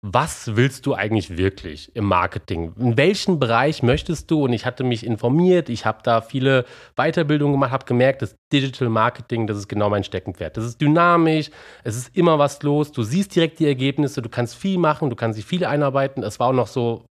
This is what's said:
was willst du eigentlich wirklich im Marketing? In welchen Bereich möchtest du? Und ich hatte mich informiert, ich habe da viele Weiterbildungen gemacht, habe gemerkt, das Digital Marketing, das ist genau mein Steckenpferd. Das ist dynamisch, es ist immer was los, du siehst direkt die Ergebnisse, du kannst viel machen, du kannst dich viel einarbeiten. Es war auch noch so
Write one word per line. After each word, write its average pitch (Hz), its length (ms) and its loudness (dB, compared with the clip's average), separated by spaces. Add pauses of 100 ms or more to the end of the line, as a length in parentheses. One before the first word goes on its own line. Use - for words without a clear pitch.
was 113 520 -2
willst 127 280 2
du 135 100 0
eigentlich 101 420 -2
wirklich 90 580 -4
im 110 80 -4
Marketing? 90 720 0
In 117 200 2
welchen 180 420 2
Bereich 127 440 2
möchtest 143 460 0
du? 151 140 0
Und 127 80 0
ich 113 140 -2
hatte 131 180 -6
mich 123 220 -2
informiert, 156 640 2
ich 117 160 -6
habe 110 180 -2
da 117 160 4
viele 131 460 0 (320)
Weiterbildungen 147 560 0
gemacht, 135 180 0
habe 135 140 -4
gemerkt, 131 360 2
das 107 140 -8 (160)
Digital 135 380 0
Marketing, 113 580 0
das 104 80 -4
ist 101 140 -10
genau 104 200 0
mein 101 140 0
Steckenpferd. 90 540 -8
Das 113 80 -6
ist 120 160 -8
dynamisch, 160 720 2 (340)
es 110 100 -6
ist 127 220 -8
immer 170 200 4
was 143 260 0
los, 147 280 0
du 123 100 -4
siehst 151 320 -2
direkt 165 260 0
die 160 60 2
Ergebnisse, 139 560 0
du 113 60 -10
kannst 120 300 -6
viel 190 200 -2
machen, 156 320 0
du 120 60 -6
kannst 113 240 -4
dich 101 60 -12
viel 180 180 -2
einarbeiten. 135 580 0
Es 107 160 -6
war 123 120 2
auch 131 40 2
noch 123 140 2
so 117 440 -4